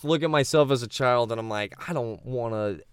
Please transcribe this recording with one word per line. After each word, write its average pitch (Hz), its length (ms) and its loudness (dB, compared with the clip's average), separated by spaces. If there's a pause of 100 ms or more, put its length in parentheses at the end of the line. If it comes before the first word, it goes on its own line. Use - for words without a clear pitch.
look 151 220 0
at 160 60 0
myself 147 420 4
as 127 100 0
a 120 60 -10
child, 123 420 2
and 113 100 -4
I'm 113 80 -6
like, 104 260 -4 (140)
"I 180 40 -4
don't 117 340 -6
wanna 113 520 -4 (140)